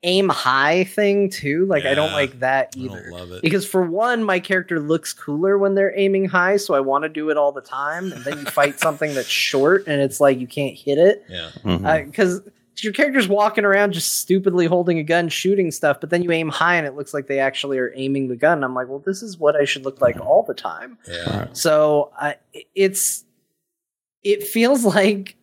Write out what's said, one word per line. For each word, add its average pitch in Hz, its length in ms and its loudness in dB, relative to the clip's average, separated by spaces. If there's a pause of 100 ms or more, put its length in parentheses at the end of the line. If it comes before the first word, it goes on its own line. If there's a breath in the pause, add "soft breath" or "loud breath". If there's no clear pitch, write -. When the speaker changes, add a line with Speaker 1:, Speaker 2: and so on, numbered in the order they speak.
Speaker 1:
aim 190 280 2
high 143 540 2
thing 202 440 0
too. 165 380 -2
Like, 156 180 0
I 135 100 2
don't 151 160 0
Speaker 2:
Yeah. - 60 -6
Speaker 1:
like 131 240 -2
that 131 340 0
Speaker 2:
I 135 40 -12
don't 101 180 -8
Speaker 1:
either. 90 160 -14
Speaker 2:
love 87 200 -12
it. 90 100 -12
Speaker 1:
Because 190 240 0
for 185 160 0
one, 220 420 0
my 185 160 0
character 180 400 -2
looks 160 320 -2
cooler 180 460 -2
when 196 160 2
they're 196 240 0
aiming 196 280 2
high, 185 300 2
so 202 180 -4
I 139 60 2
wanna 139 300 0
do 156 200 -6
it 147 60 0
all 143 160 2
the 139 80 -10
time. 151 520 -6
And 123 120 -14
then 143 140 -6
you 143 80 -12
fight 143 340 2
Speaker 2:
<laughs> 160 60 0
Speaker 1:
something 151 280 -2
that's 127 140 -4
short, 160 580 2
and 147 140 0
it's 139 200 -2
like 139 180 4
you 127 80 -8
can't 139 300 -6
hit 143 220 -2
it. 196 300 4
Speaker 2:
Yeah. 82 220 -10 (140)
Speaker 3:
Mm-hmm. 95 220 -2
Speaker 1:
Uh, 160 140 2 (120)
'cause 190 280 0 (420)
your 214 120 -6
character's 269 340 2
walking 208 380 2
around 202 260 4
just - 280 -4
stupidly 185 440 2
holding 175 340 2
a 156 40 -2
gun, 165 260 0
shooting 185 420 0
stuff, 147 300 0
but 156 80 -10
then 175 140 0
you 175 100 0
aim 160 160 0
high 170 280 2
and 156 100 0
it 131 100 -8
looks 143 160 -12
like 143 140 -6
they 139 120 -2
actually 135 380 -2
are 127 180 -2
aiming 135 340 -2
the 123 80 -6
gun. 147 280 2
I'm 127 100 -4
like, 127 140 -4
"Well, 139 160 -10
this 190 180 -4
is 202 140 -14
what 147 180 4
I 143 120 2
should 135 180 -4
look 135 160 -6
like 120 180 2
all 165 260 2
the - 100 -6
time." - 420 -10 (100)
Speaker 2:
Yeah. 87 460 -6
Speaker 1:
So, 151 680 2
I, 147 180 -4 (380)
it's, 190 520 0 (960)
it 202 220 0
feels 233 400 2
<laughs> 190 120 4
like 196 460 2